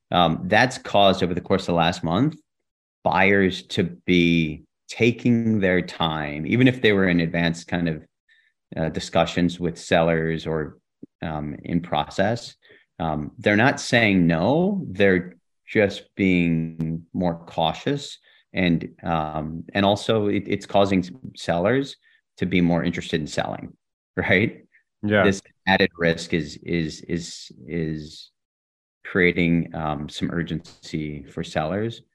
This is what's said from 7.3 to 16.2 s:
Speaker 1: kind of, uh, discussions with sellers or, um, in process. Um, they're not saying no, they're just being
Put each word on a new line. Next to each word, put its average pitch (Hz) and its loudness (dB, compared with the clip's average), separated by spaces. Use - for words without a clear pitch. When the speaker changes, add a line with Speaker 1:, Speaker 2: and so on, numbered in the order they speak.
Speaker 1:
kind 87 -2
of, 78 -8
uh, 80 -2
discussions 85 0
with 85 -4
sellers 82 0
or, 80 -6
um, 76 -8
in 85 -2
process. 95 -4
Um, 76 -4
they're 104 2
not 120 4
saying 101 4
no, 147 0
they're 92 2
just - -2
being 82 0